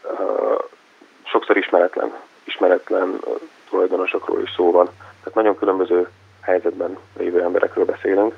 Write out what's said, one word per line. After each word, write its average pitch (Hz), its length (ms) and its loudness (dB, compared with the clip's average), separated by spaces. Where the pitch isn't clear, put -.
Ö, 104 540 -2
sokszor - 340 2
ismeretlen, - 560 2
ismeretlen, 92 800 0
ö, - 40 -8
tulajdonosokról 92 720 0
is 92 140 -6
szó 87 160 2
van. 90 140 6
Tehát - 140 -14
nagyon 107 240 2
különböző 90 520 0
helyzetben 90 560 -2
lévő 87 240 0
emberekről 90 440 0
beszélünk. 101 520 0